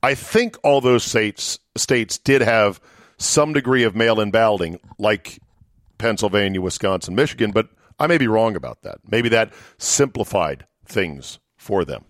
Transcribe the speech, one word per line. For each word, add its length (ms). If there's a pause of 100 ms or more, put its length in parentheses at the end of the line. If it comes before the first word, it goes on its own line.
I 120
think 480
all 200
those 220
states, 560 (160)
states 420
did 240
have 380 (380)
some 340
degree 320
of 100
mail-in 380
balloting, 480 (180)
like 400 (580)
Pennsylvania, 640
Wisconsin, 540
Michigan, 380
but 160 (320)
I 80
may 100
be 80
wrong 300
about 260
that. 160 (100)
Maybe 200
that 240 (260)
simplified 880 (180)
things 540 (180)
for 280
them. 260